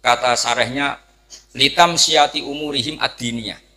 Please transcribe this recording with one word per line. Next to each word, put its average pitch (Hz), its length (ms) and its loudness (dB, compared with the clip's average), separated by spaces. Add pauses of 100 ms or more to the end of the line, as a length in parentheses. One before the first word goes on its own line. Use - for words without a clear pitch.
kata 123 320 2
syarahnya, 123 640 -2 (560)
"Litam 165 400 4
syiati 156 480 2
umurihim 143 560 -6
ad-diniyah." 117 560 -8 (220)